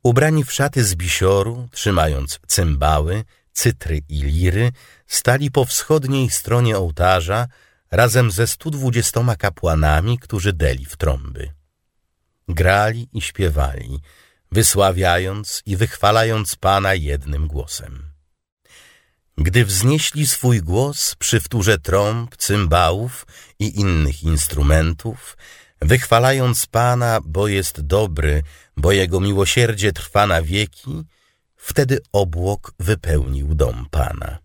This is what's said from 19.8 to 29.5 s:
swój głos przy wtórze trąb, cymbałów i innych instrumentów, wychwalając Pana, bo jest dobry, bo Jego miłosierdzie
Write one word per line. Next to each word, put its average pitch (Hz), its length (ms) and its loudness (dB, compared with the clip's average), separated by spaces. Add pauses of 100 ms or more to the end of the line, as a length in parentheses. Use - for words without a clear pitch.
swój 120 340 2
głos 117 540 -2
przy - 240 0
wtórze 104 380 0
trąb, 104 600 -2
cymbałów 95 880 0 (340)
i 104 200 -4
innych 78 440 0
instrumentów, 80 1120 0 (440)
wychwalając 127 840 2
Pana, 120 600 0
bo 92 220 -2
jest 95 340 -2
dobry, 76 640 0 (340)
bo 82 140 4
Jego 95 280 2
miłosierdzie 101 760 0